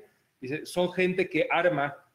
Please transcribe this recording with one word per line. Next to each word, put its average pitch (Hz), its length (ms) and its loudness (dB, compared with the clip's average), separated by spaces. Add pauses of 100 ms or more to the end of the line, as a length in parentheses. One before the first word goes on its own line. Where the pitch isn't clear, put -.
(380)
Dice: 131 280 -8
"Son 180 260 0
gente 185 380 0
que 156 200 0
arma 151 440 2 (200)